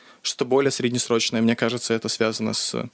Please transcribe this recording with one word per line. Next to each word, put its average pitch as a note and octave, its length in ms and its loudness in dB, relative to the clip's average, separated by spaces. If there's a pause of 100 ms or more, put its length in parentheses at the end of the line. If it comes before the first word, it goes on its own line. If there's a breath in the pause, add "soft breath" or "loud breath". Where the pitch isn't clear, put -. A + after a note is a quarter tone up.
(220 loud breath)
Что - 220 -2
более C3+ 260 2
среднесрочное, A#2+ 720 0
мне A2+ 140 4
кажется, A#2 380 0
это A2 140 -2
связано A2 460 -2
с... - 400 -2